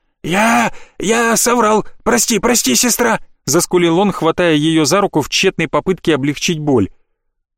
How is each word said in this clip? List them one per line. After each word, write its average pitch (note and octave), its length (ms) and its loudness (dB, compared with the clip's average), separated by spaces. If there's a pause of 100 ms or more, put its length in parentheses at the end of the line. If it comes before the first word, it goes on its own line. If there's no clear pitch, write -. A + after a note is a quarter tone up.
(240)
«Я... A3 480 0 (260)
я A3+ 380 0
соврал! G#3+ 500 0 (180)
Прости, A#3 360 0
прости, A#3+ 360 0
сестра!» A#3 440 0 (260)
заскулил E3+ 540 0
он, G3 140 0
хватая D#3+ 420 0
ее D#3 300 2
за F#3+ 160 2
руку E3 200 0
в B2+ 60 -4
тщетной F3 400 -2
попытке F#3 480 0
облегчить C#3+ 440 -2
боль. C3+ 300 2 (680)